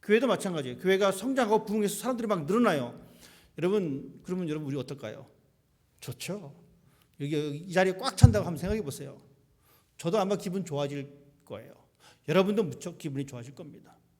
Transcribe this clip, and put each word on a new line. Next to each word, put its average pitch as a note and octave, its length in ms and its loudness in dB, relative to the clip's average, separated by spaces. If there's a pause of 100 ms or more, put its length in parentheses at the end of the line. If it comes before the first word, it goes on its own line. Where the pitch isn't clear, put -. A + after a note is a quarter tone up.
교회도 A#3 260 4
마찬가지예요. D#3+ 520 -2
교회가 F#3+ 320 4
성장하고 A3 540 0
부흥해서 G#3 300 0
사람들이 A3+ 320 -4
막 F3 180 0
늘어나요. D#3+ 540 2 (580)
여러분, E3+ 680 -2
그러면 F3+ 260 -4
여러분, D3+ 180 -6
우리 C#3 100 -4
어떨까요? B2 500 -10 (720)
좋죠. E3 540 -12 (680)
여기, D3 140 -4
여기 D3 240 -2
이 F3+ 140 -12
자리에 F#3 220 4
꽉 C4 220 -6
찬다고 G3+ 300 10
한번 E3 140 -6
생각해 G#3 220 -2
보세요. C3+ 400 -10 (760)
저도 F3 220 0
아마 F#3+ 160 2
기분 G3 300 -6
좋아질 C#3+ 440 -4 (360)
거예요. A2+ 280 -14 (540)
여러분도 G3 360 2
무척 D3 340 -8
기분이 C#3 280 -6
좋아질 B2+ 300 -14
겁니다. - 420 -20 (220)